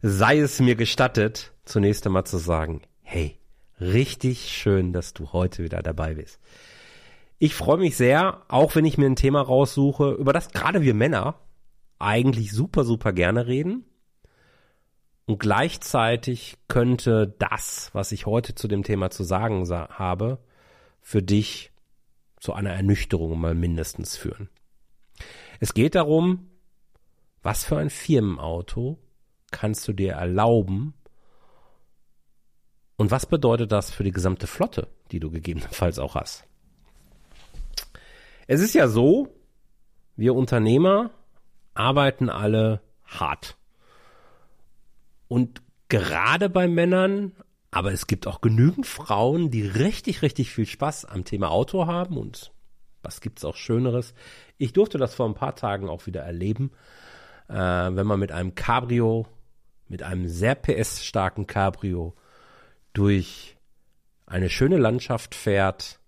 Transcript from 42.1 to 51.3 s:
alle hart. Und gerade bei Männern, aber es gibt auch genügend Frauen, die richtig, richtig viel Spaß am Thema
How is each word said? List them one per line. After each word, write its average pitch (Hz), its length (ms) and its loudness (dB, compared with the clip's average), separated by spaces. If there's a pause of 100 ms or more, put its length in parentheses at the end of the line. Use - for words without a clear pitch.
alle 110 520 0 (240)
hart. - 520 -6 (1700)
Und 120 360 -2 (260)
gerade 107 580 2
bei 180 200 2
Männern, 185 640 2 (400)
aber 92 200 -2
es 98 140 -6
gibt - 220 -4
auch 85 140 -10
genügend 127 440 4
Frauen, 139 640 0
die 110 160 -2
richtig, 143 560 -2
richtig 139 300 -2
viel 110 140 -2
Spaß - 400 -6
am 92 180 -8
Thema 98 260 -4